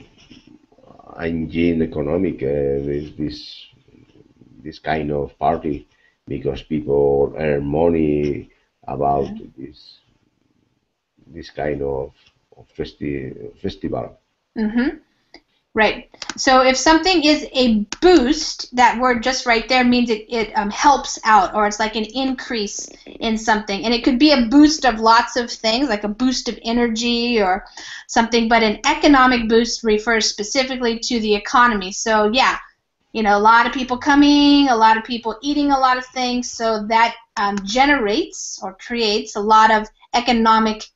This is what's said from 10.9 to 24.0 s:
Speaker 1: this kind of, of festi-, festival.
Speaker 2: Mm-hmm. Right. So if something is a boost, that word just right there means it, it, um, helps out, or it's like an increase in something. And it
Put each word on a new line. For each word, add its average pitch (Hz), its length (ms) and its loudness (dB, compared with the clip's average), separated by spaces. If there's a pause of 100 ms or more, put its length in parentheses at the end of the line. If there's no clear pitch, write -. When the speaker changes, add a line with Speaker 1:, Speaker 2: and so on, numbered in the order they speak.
Speaker 1:
this 78 220 -18
kind 71 320 -6
of, 69 320 -6 (440)
of - 100 -20 (100)
festi-, 71 800 -10
festival. - 600 -8 (380)
Speaker 2:
Mm-hmm. 240 400 -2 (760)
Right. - 360 -2 (280)
So 262 240 4
if 262 160 2
something 320 480 2
is 302 260 2
a 226 340 0 (140)
boost, 311 760 2
that 240 240 2
word 240 220 0
just 262 220 -4
right 226 220 0
there 254 160 2
means 247 260 2
it, 214 200 -4
it, 226 280 -4
um, 208 120 -2
helps - 560 0
out, 208 280 4
or 208 140 0
it's 208 120 -4
like 220 180 -4
an 214 80 -4
increase 254 840 -6 (180)
in 220 320 -6
something. 208 460 -2
And 226 100 0
it 240 120 -2